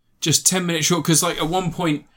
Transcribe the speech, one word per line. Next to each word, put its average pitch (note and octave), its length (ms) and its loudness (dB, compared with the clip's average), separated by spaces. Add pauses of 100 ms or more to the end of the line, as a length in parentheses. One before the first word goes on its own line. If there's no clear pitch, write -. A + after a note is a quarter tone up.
(200)
just - 260 0
ten F3+ 200 2
minute E3 180 0
short, E3 220 0
'cause, D#3+ 180 2
like, E3+ 140 -2
at D#3+ 100 -2
one F3 240 -2
point, D3+ 340 -2 (120)